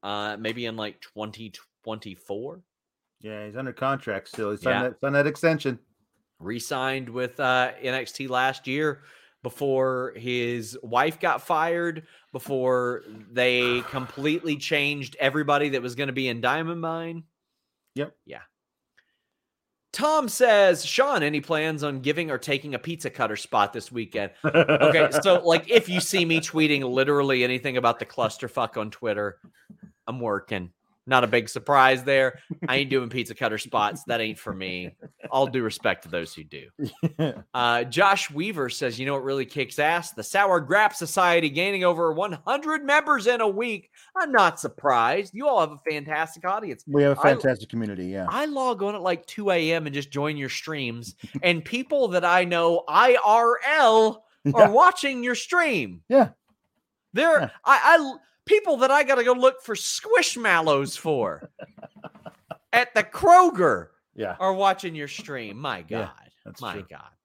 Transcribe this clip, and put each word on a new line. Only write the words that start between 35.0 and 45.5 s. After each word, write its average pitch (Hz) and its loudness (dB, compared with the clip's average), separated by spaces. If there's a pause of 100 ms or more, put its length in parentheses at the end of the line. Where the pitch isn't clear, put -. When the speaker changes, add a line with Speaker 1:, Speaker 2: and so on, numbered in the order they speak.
Speaker 1:
All 135 2
due 127 -4
respect 107 -4
to 85 -20
those 85 -8
who 78 -18
do. 73 -20 (100)
Speaker 2:
<laughs> 151 -6 (100)
Speaker 1:
Uh, 120 0
Josh 180 2
Weaver 156 -6
says, 120 -6
"You 135 -6
know 139 -4
what 135 -6
really 139 -2
kicks 131 -8
ass? 160 0
The 107 -12
Sour 196 2
Grap 196 2
Society 170 2
gaining 185 -2
over 170 2
one 175 -4
hundred 302 -2
members 285 2
in 240 2
a 220 2
week. 208 -6 (240)
I'm 339 -2
not 190 4
surprised. 143 0
You 262 -2
all 247 2